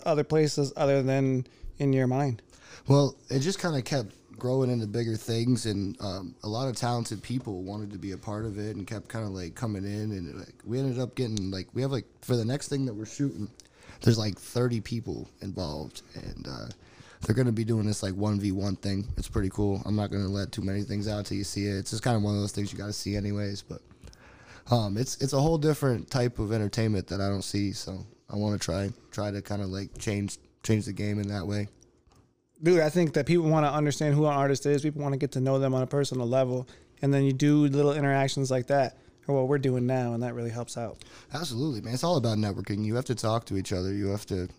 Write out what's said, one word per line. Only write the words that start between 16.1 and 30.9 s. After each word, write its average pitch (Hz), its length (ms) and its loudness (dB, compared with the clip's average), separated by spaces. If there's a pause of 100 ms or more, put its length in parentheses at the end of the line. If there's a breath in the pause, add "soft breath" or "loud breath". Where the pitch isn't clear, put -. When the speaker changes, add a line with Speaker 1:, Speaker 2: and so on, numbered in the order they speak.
Speaker 2:
and, - 320 -10
uh, 58 200 -8 (560 loud breath)
they're 110 120 0
gonna 123 160 4
be 110 140 0
doing 110 220 2
this, 104 160 -2
like, 98 120 -4
one 104 240 2
v 101 140 2
one 98 240 -2
thing. 101 400 -2
It's - 100 -4
pretty 101 220 0
cool. 98 380 0
I'm 104 100 0
not 104 140 0
gonna 98 180 -2
let 101 240 -4
too 107 100 -6
many 98 200 -2
things 101 260 -4
out 104 160 -4
till 101 140 -4
you 101 60 -4
see 101 220 -4
it. 98 120 0
It's - 120 -6
just 110 140 -4
kinda 113 160 2
one 104 140 2
of 101 80 2
those 101 100 -4
things 104 180 -4
you 92 80 -10
gotta 104 140 -8
see 101 240 -4
anyways, 101 460 -4
but, - 180 -14 (880 loud breath)
um, 107 280 2
it's, 131 240 -4
it's 139 100 0
a 139 80 4
whole 165 180 4
different 143 520 0
type 123 280 0
of 107 140 -2
entertainment 107 540 0
that 98 160 -4
I 98 80 0
don't 95 120 -2
see, 101 300 -2
so 92 320 -8 (240)
I 104 80 -8
wanna 104 220 0
try, 98 320 -2 (200)
try 104 200 -4
to 101 100 -4
kinda, 101 260 -6
like, 95 300 -8
change, 101 400 -2 (260)
change 107 220 2
the 104 80 -6